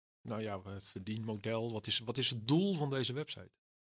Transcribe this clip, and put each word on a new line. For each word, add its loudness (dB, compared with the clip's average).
nou -4
ja, -4
eh, -8
verdienmodel? -2
Wat -4
is, 2
wat -4
is 4
het -2
doel 6
van 0
deze 2
website? -8